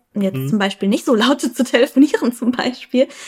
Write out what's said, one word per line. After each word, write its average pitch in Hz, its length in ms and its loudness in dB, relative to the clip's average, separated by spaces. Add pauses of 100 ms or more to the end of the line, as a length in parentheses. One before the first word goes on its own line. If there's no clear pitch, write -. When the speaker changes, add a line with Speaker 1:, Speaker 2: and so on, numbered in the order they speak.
(140)
Speaker 1:
Jetzt 196 220 -2
Speaker 2:
Mhm. 131 120 -4
Speaker 1:
zum 208 100 0
Beispiel 196 300 -2
nicht 220 160 0
so 285 100 2
laut 247 260 2
<laughs> 247 140 -4
zu - 80 0
telefonieren 262 680 2
zum 233 180 -4
Beispiel, 247 560 -2 (220)